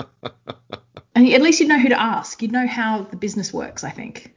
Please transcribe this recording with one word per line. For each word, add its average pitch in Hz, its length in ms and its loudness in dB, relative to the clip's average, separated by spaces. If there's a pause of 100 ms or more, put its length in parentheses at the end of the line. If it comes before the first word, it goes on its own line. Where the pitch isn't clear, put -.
(1160)
And 247 140 8
at 254 140 6
least 320 180 4
you 302 80 4
know 302 100 4
who 254 120 2
to 240 100 2
ask. - 400 -6
You'd 226 120 -6
know 254 140 -2
how 220 360 -2
the 190 140 -14
business 202 360 -6
works, - 320 -10
I 139 60 -8
think. - 460 -16